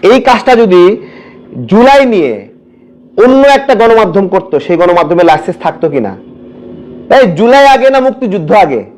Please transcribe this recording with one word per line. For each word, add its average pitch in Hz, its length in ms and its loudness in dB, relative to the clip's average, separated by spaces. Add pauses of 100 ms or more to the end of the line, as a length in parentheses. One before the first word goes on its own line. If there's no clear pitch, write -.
(100)
এই 254 80 4 (100)
কাজটা 247 240 0 (100)
যদি 185 200 2 (880)
জুলাই 262 320 4 (100)
নিয়ে 147 220 -2 (880)
অন্য 269 180 4 (160)
একটা 277 220 -2
গণমাধ্যম 214 540 0
করতো, - 200 -4 (120)
সেই 175 140 -2
গণমাধ্যমে 175 500 0
লাইসেন্স - 340 -4
থাকতো 165 280 -6
কিনা? 110 200 -6 (1040)
এই 269 80 4 (140)
জুলাই 254 360 2
আগে 254 200 0
না 269 120 2
মুক্তিযুদ্ধ 208 440 -6 (140)
আগে? 131 180 -4 (160)